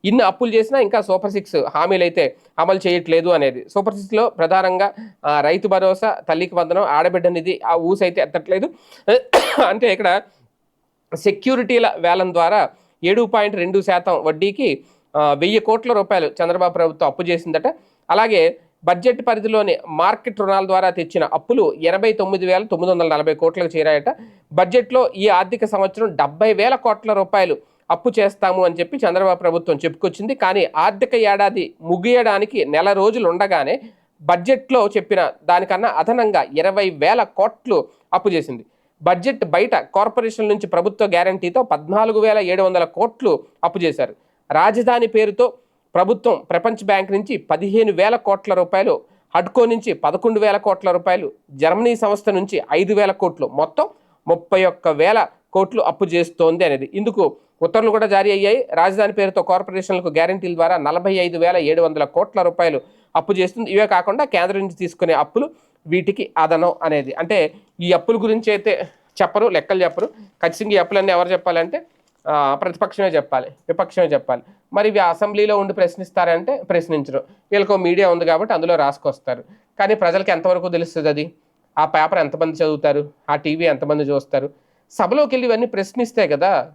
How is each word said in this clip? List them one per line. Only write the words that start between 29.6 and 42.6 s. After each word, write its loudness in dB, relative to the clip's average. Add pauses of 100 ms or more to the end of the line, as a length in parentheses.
చెప్పుకొచ్చింది. -4
కానీ 0
ఆర్థిక 0
ఏడాది 0
ముగియడానికి 0
నెల 2
రోజులు 2
ఉండగానే -2 (400)
బడ్జెట్లో 2
చెప్పిన 0 (120)
దానికన్నా 0
అదనంగా 0 (120)
ఇరవై 0
వేల 2
కోట్లు -2 (260)
అప్పు 0
చేసింది. -6 (360)
బడ్జెట్ 0
బయట 0
కార్పొరేషన్ల -2
నుంచి -2
ప్రభుత్వ 0
గ్యారంటీతో 0
పద్నాలుగు 0
వేల 2
ఏడు 0